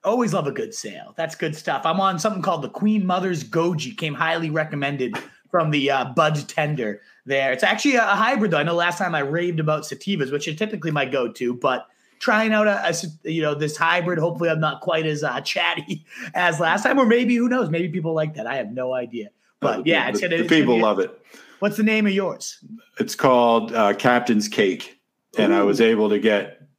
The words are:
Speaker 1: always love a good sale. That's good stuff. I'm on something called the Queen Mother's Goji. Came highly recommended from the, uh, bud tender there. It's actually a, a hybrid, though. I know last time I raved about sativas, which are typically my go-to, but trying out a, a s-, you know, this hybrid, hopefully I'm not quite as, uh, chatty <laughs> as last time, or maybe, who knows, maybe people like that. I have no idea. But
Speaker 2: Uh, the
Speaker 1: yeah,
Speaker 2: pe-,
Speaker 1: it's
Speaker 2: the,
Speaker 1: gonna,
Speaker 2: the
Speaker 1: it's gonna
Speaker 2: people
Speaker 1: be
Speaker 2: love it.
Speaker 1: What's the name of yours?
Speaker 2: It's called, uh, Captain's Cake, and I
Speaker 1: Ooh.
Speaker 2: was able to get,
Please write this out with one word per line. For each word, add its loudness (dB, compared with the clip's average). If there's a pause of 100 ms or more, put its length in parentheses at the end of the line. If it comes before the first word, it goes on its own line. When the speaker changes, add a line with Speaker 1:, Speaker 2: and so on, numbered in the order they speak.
Speaker 1:
always 0
love -2
a -4
good -8
sale. -14
That's -6
good -6
stuff. -4
I'm 0
on 2
something 0
called 0
the -8
Queen 0
Mother's -2
Goji. -2
Came -4
highly -2
recommended -4 (340)
from 2
the, 2
uh, 2
bud 0
tender -4 (240)
there. 0
It's 0
actually 2
a, 4
a 2
hybrid, 2
though. 2
I 2
know 0
last 0
time -2
I 0
raved -2
about -2
sativas, -6
which -4
are -8
typically -6
my 0
go-to, -4
but -2 (320)
trying 2
out 4
a, 2
a 0
s-, -4
you -2
know, 0
this -4
hybrid, 0
hopefully 0
I'm 0
not -2
quite -2
as, -2
uh, -4
chatty -4 (160)
<laughs> -12
as 2
last 2
time, 2
or 6
maybe, 4
who 2
knows, 0
maybe -2
people -4
like -2
that. -8
I -4
have -6
no -4
idea. -8 (300)
But 0
Speaker 2:
Uh, -10
the 2
Speaker 1:
yeah, 2
Speaker 2:
pe-, -2
Speaker 1:
it's -4
Speaker 2:
the, -2
Speaker 1:
gonna, 0
Speaker 2:
the 0
Speaker 1:
it's -4
gonna 6
Speaker 2:
people 4
Speaker 1:
be 4
Speaker 2:
love 2
it. -4 (400)
Speaker 1:
What's -2
the 0
name 2
of 2
yours? -4 (400)
Speaker 2:
It's -4
called, 4
uh, 4
Captain's 2
Cake, -2 (380)
and 4
I 4
Speaker 1:
Ooh. 4
Speaker 2:
was 2
able 4
to 4
get, 0 (180)